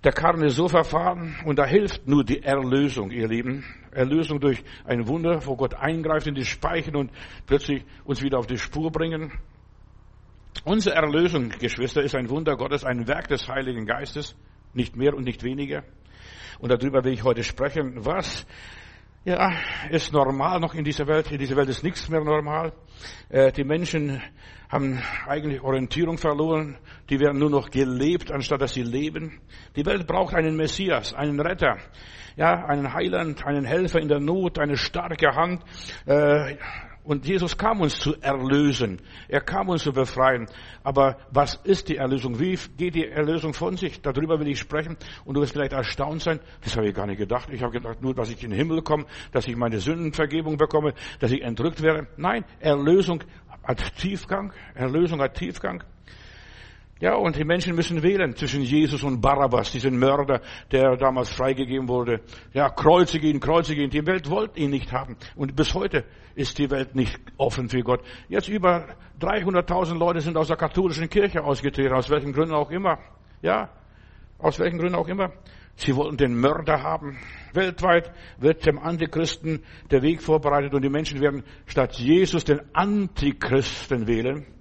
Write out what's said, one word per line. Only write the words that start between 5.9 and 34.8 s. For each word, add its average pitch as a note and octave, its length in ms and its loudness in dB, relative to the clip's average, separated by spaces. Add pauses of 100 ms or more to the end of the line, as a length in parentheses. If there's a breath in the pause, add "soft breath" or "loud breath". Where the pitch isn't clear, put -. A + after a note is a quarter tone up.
in D3 80 -4
die C3+ 100 -4
Speichen E3 500 -4
und C#3 160 -2 (360 loud breath)
plötzlich C#3 400 0 (180 loud breath)
uns C#3 180 -4
wieder C3+ 160 0
auf A#2 80 -2
die A#2+ 120 -4
Spur D#3+ 340 -4
bringen. D#3+ 400 -4 (1300)
Unsere F#3+ 300 2
Erlösung, D#3 540 2
Geschwister, A#2+ 540 -2
ist C#3 120 -2
ein B2+ 140 -2
Wunder D3+ 280 0
Gottes, C#3 280 -2
ein A#2+ 240 -2
Werk C#3+ 200 -2
des - 200 -2
Heiligen B2+ 380 -4
Geistes, C#3+ 500 -6 (380 soft breath)
nicht A#2+ 200 -4
mehr C#3 200 2
und C3+ 100 -6
nicht A#2+ 180 -6
weniger. C#3 420 -6 (720 loud breath)
Und B2 120 -6
darüber B2+ 320 4
will C3 120 0
ich G#2+ 100 -6
heute A#2 180 2
sprechen. C3 600 -4
Was, E3+ 420 -4 (760 loud breath)
ja, F3+ 300 2 (360 loud breath)
ist D#3 220 0
normal C#3+ 480 2
noch E3 140 -4
in D#3 100 -4
dieser D3 240 -2
Welt? D#3 240 2
In D3 60 -6
dieser C3+ 180 -2
Welt C#3 140 4
ist B2 120 -4
nichts F3+ 260 -6
mehr D#3+ 140 0
normal. D3+ 520 0 (540 loud breath)
Äh, C3+ 220 6
die C#3 140 -2
Menschen D3 580 -2 (460 loud breath)
haben C3+ 320 -2 (280 loud breath)
eigentlich C#3+ 340 -4
Orientierung C3+ 560 0
verloren. D#3 580 0 (320 loud breath)
Die C3+ 120 0
werden C#3+ 180 4
nur D3 120 4
noch C#3+ 200 2
gelebt, C3+ 640 0
anstatt C#3 280 -2
dass C3+ 140 -2
sie B2+ 80 -4
leben. D#3 580 -6 (360 loud breath)
Die C#3+ 100 -2
Welt F#3+ 220 -2
braucht F#3 260 0
einen D#3+ 220 2
Messias, D#3 580 -2
einen C#3+ 240 -2
Retter, D#3 380 0 (600 loud breath)
ja, E3+ 300 2
einen C#3+ 260 -2
Heiland, F3+ 540 -2
einen C#3+ 180 0
Helfer E3 360 2
in D3+ 80 -4
der D3 100 4
Not, E3+ 400 0
eine D3 180 2
starke E3 600 0